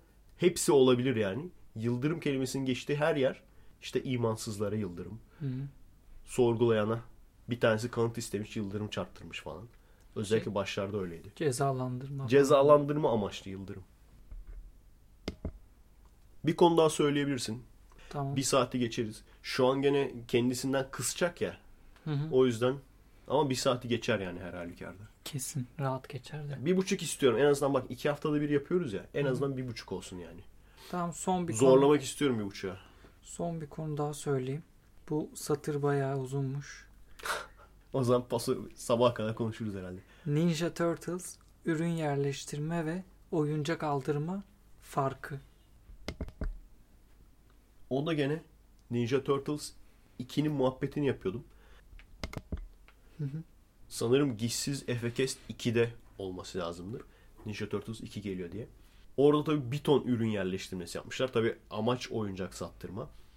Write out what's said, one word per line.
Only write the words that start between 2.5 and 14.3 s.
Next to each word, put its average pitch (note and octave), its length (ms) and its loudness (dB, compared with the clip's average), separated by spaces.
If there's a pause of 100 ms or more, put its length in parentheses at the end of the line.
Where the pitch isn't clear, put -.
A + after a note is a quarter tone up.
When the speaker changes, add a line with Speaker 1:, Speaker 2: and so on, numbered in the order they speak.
Speaker 1:
geçtiği C3 300 -2
her D3+ 200 2
yer C#3 260 0 (440)
İşte - 180 -4
imansızlara A2 720 -2
yıldırım. F#2+ 440 -6 (200)
Speaker 2:
Hı D#3 60 -8
hı. C3+ 40 -2 (760)
Speaker 1:
Sorgulayana A2+ 760 2 (500)
bir A#2+ 100 -2
tanesi A#2 320 2
kanıt A#2 260 0
istemiş, G#2 380 -6
yıldırım G#2 320 -6
çarptırmış F2+ 540 -10
falan. D2+ 220 -12 (520)
Özellikle G#2+ 300 0
Speaker 2:
Şey, G#2 100 -4
Speaker 1:
başlarda G2+ 460 -2
öyleydi. E2+ 340 -8
Speaker 2:
cezalandırma C3+ 840 -2
falan. C3+ 100 -6
Speaker 1:
Cezalandırma C#3+ 840 8
amaçlı G2 400 -2
yıldırım. G2 320 -10 (2500)